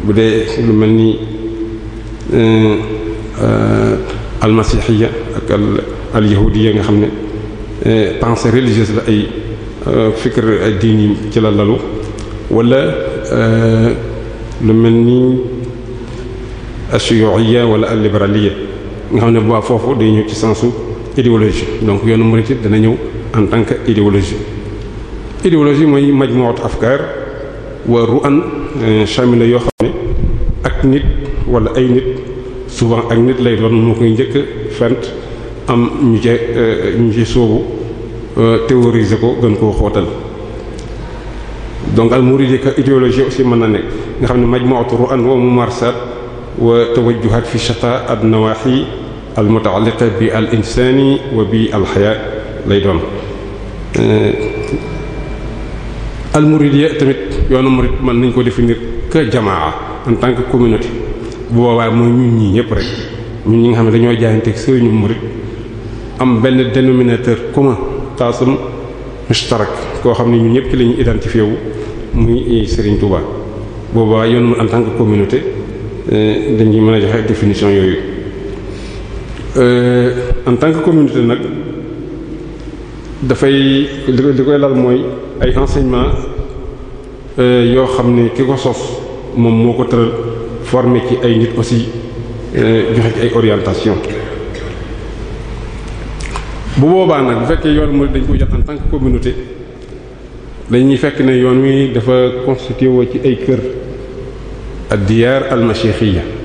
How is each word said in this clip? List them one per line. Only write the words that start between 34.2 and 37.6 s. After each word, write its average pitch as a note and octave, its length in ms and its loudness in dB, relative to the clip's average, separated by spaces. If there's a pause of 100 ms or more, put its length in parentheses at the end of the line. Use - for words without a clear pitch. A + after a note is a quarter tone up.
fent A#2+ 420 -2 (560)
am A#2+ 220 2 (120)
ñu A#2 180 4
ci, A#2 80 0
euh, A2+ 720 0
ñu A#2 140 2
ci A2+ 140 2
soobu, A2+ 360 2 (760)